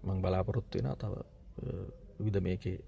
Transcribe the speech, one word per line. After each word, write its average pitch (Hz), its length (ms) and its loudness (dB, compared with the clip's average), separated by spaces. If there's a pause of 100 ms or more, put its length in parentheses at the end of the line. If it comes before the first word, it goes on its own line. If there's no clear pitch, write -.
මං 95 180 2
බලාපොරොත්තු 92 560 2
වෙනවා 131 180 0
තව, 104 180 -4
අ, - 100 -6 (960)
විවිධ 98 220 4
මේකේ 92 460 0